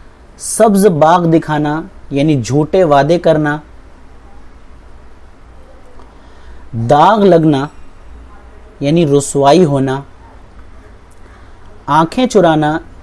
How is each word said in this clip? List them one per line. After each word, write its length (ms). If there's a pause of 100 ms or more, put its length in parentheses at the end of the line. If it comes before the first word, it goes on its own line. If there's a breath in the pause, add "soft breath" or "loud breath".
(400 soft breath)
सब्ज 480
बाग 400
दिखाना 640 (240)
यानी 280
झूठे 420
वादे 360
करना, 400 (3250 soft breath)
दाग 500
लगना 420 (1120)
यानी 260
रुसवाई 560
होना, 400 (1900 soft breath)
आंखें 380
चुराना 520 (240)